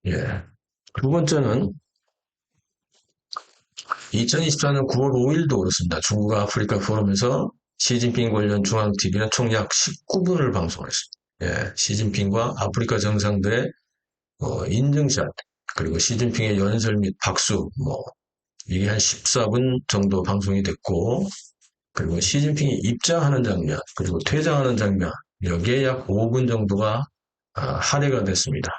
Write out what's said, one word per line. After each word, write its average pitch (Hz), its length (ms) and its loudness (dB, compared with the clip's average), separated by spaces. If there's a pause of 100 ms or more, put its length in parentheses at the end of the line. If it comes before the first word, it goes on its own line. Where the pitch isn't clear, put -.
예. - 340 -2 (580)
두 135 120 2
번째는 151 600 2 (2500)
이천이십사 147 580 0
년 135 160 0
구월 131 260 2
오일도 135 460 2
그렇습니다. 87 420 0
중국 104 320 0
아프리카 104 460 0
포럼에서 107 720 0 (260)
시진핑 117 560 0
관련 104 300 2
중앙 104 340 2
티비는 101 340 0
총 120 200 0
약 104 200 0
십구 - 520 -2
분을 156 300 2
방송했습니다. - 680 -4 (220)
예, 90 360 -2
시진핑과 104 800 0
아프리카 104 420 0
정상들의, 104 720 0 (680)
어, - 260 -4
인증샷, 139 600 2 (520)
그리고 80 200 -2
시진핑의 110 640 0
연설 107 380 2
및 95 260 0
박수, - 460 0 (120)
뭐, 69 220 -4 (640)
이게 98 220 0
한 107 100 0
십사 - 480 0
분 123 400 2
정도 98 340 2
방송이 98 420 0
됐고, 98 680 -2 (640)
그리고 82 260 -2
시진핑이 147 640 0
입장하는 143 640 2
장면, 80 340 -2 (160)
그리고 87 240 -2
퇴장하는 143 560 2
장면, 98 380 0 (320)
여기에 104 400 2
약 - 240 -2
오 110 200 2
분 127 160 2
정도가, 110 600 0 (480)
아, 135 240 -4
할애가 135 480 2
됐습니다. - 540 -2